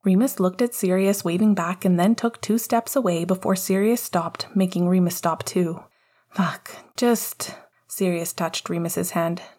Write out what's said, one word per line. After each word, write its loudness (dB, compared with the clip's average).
Remus 4
looked 0
at 0
Sirius 0
waving 4
back -4
and 4
then 4
took -4
two 0
steps -2
away 0
before 0
Sirius 0
stopped, -6
making 2
Remus 4
stop -4
too. -2
"Fuck, -4
just," -2
Sirius -2
touched -6
Remus's -4
hand. -2